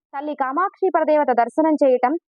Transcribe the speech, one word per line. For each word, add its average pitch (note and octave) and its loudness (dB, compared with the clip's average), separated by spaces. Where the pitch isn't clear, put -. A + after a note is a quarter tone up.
తల్లి D4 -10
కామాక్షి E4 -2
పరదేవత D4+ 2
దర్శనం C4+ 0
చేయటం, C4 2